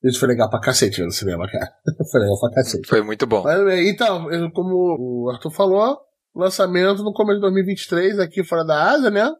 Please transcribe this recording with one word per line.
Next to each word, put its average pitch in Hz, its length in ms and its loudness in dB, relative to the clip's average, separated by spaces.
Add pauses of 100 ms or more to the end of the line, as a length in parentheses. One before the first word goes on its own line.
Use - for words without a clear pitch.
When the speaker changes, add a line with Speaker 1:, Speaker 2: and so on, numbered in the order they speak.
Speaker 1:
isso 127 160 2
foi 139 80 2
legal 113 220 2
pra 110 100 -2
cacete 107 420 0
no 85 80 -4
cinema, 87 400 -4
cara. - 200 -8 (140)
<laughs> - 260 -4
Foi 127 100 4
legal 101 180 2
pra 120 160 0
cacete. 113 340 -2
Speaker 2:
Foi 113 140 4
muito 107 240 -2
bom. 110 160 0
Speaker 1:
Mas, 175 220 2
bem, 185 260 2
então, 180 400 -2
eu, 170 200 -4
como 180 480 0
o 123 320 -4
Arthur 123 200 -8
falou, 202 480 2 (360)
lançamento 185 680 0
no 208 100 -4
começo 208 240 2
de 202 60 -4
dois 190 120 2
mil 196 80 2
e 180 40 0
vinte 190 180 -4
e - 40 -18
três 190 300 0
aqui 180 260 -2
fora 165 200 -2
da 156 260 2
Ásia, 262 200 2
né? 208 300 2